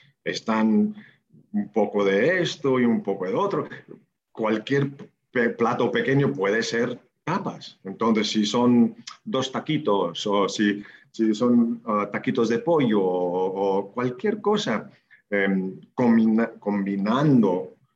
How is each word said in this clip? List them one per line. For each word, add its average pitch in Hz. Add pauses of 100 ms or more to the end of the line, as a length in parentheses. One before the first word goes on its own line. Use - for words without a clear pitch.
(240)
Están 107 (600)
un 104
poco 101
de 131
esto 131
y 120
un 110
poco 95
de 101
otro. 160 (640)
Cualquier 117 (400)
pe-, 120
plato 117
pequeño 120
puede 101
ser 120 (240)
tapas. 165
Entonces, 107
si 107
son 120 (280)
dos 127
taquitos 101
o 101
si, 104 (280)
si 110
son, 120
ah, 104
taquitos 113
de 117
pollo 127
o, 92
o 101
cualquier 127
cosa, 202 (400)
em, 95 (140)
combina-, 113
combinando, 101 (180)